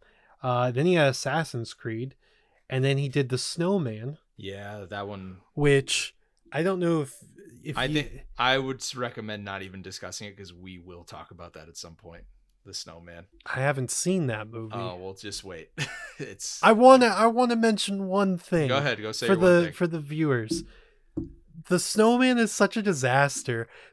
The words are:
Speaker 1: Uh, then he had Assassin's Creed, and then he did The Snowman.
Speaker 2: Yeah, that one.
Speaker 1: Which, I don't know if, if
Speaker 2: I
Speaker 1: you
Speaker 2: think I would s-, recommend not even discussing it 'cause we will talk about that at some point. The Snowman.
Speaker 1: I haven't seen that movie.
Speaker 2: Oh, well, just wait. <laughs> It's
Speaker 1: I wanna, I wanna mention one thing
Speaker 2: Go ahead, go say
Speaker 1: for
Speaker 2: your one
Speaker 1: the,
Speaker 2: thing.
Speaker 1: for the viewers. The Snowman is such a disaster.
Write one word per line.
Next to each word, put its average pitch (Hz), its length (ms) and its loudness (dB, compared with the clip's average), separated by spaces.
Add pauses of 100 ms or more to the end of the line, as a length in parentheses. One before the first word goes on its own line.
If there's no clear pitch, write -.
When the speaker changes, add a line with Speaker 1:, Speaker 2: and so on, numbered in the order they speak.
(440)
Speaker 1:
Uh, 123 280 0
then 131 140 0
he 180 80 4
had 156 140 4
Assassin's 135 680 -4
Creed, 120 420 -8 (540)
and 131 140 0
then 139 140 2
he 139 120 -2
did 131 200 0
The 127 80 -2
Snowman. 151 800 -4 (200)
Speaker 2:
Yeah, 101 520 -12
that 101 180 -8
one. 95 300 -12 (160)
Speaker 1:
Which, 143 640 2 (360)
I 147 100 -4
don't 185 180 0
know 170 220 2
if, 135 140 -8 (480)
if - 140 -8
Speaker 2:
I 123 80 0
Speaker 1:
you 147 180 0
Speaker 2:
think - 180 -12 (160)
I 127 220 2
would 131 220 -6
s-, - 140 -8
recommend 107 480 -8
not 98 200 -8
even 95 180 -14
discussing 92 460 -12
it 98 100 -18
'cause 92 160 -18
we 90 240 -16
will 87 260 -18
talk 78 280 -18
about 87 220 -18
that 78 140 -20
at 82 100 -20
some 85 180 -16
point. 85 300 -20 (380)
The 98 100 -20
Snowman. 85 540 -16 (180)
Speaker 1:
I - 160 -8
haven't 135 300 -4
seen 180 360 -2
that 110 200 -6
movie. 113 280 -12
Speaker 2:
Oh, 95 220 -8
well, 95 160 -12
just 101 300 -12
wait. 87 340 -16
<laughs> - 20 -14 (380)
It's - 460 -10
Speaker 1:
I 196 80 8
wanna, 247 360 10
I 208 200 4
wanna 240 300 2
mention 202 500 0
one 190 300 2
thing 160 320 0
Speaker 2:
Go 131 80 2
ahead, 131 240 0
go 107 100 -4
say 120 160 -4
Speaker 1:
for 196 60 6
Speaker 2:
your 170 80 4
one 180 100 8
Speaker 1:
the, 175 140 8
Speaker 2:
thing. 151 80 -6
Speaker 1:
for 180 140 0
the 165 120 -4
viewers. 143 640 0 (1040)
The 180 120 2
Snowman 240 580 4
is 226 160 2
such 202 240 2
a 220 40 0
disaster. 131 880 0 (240)